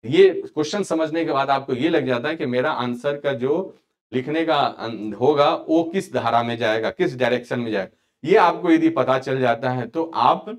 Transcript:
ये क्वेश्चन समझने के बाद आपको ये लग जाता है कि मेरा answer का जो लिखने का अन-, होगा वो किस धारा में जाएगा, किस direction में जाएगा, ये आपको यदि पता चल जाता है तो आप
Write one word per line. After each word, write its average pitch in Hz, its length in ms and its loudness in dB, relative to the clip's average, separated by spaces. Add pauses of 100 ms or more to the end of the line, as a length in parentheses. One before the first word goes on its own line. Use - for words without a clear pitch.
ये 175 240 6
क्वेश्चन 165 540 -4
समझने 160 420 -2
के 156 60 -4
बाद 139 180 2
आपको 135 240 0
ये 131 160 0
लग 156 160 2
जाता 127 240 -2
है 165 60 -4
कि 156 100 -4
मेरा 123 260 0
answer 123 460 -4
का 139 160 -2
जो 139 440 -2 (360)
लिखने 147 320 -2
का 156 140 2
अन-, 110 540 -4
होगा 147 560 0
वो 160 140 2
किस 175 300 -6
धारा 117 300 0
में 117 140 -4
जाएगा, 110 320 -2
किस 143 300 -4
direction 123 400 -2
में 117 120 -4
जाएगा, 95 260 -6 (280)
ये 185 100 4
आपको 175 360 4
यदि 160 180 4
पता 131 300 0
चल 131 200 -4
जाता 120 300 0
है 127 180 -4
तो 165 280 -6
आप 147 440 2